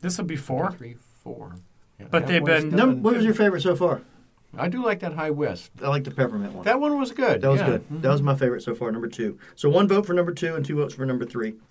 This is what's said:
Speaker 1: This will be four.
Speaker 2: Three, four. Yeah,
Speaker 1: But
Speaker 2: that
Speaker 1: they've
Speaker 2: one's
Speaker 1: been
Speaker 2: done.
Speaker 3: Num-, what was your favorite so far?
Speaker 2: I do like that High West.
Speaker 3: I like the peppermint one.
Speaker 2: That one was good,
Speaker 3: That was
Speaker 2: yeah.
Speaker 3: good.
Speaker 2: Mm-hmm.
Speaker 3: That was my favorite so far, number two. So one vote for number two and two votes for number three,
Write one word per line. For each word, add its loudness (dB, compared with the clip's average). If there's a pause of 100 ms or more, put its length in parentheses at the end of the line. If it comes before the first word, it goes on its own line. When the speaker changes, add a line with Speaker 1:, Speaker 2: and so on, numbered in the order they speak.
Speaker 1:
This -4
will -6
be -6
four. -4
Speaker 2:
Three, -14 (300)
four. -14 (420)
Yeah, -18
Speaker 1:
But 2
Speaker 2:
that -4
Speaker 1:
they've 4
Speaker 2:
one's 2
Speaker 1:
been -4
Speaker 2:
done. 2 (120)
Speaker 3:
Num-, 0
what 4
was 2
your 4
favorite 2
so 2
far? 0 (540)
Speaker 2:
I -2
do -4
like 0
that -6
High -4
West. -4 (100)
Speaker 3:
I -2
like 0
the -10
peppermint -2
one. -12
Speaker 2:
That 2
one 0
was -2
good, 2
Speaker 3:
That 2
was 4
Speaker 2:
yeah. 2
Speaker 3:
good. 2
Speaker 2:
Mm-hmm. -8
Speaker 3:
That 2
was 2
my 2
favorite 0
so -6
far, -4
number -6
two. -6 (160)
So 2
one 6
vote 2
for -2
number 2
two -4
and -2
two -4
votes -2
for -6
number -2
three, -6 (160)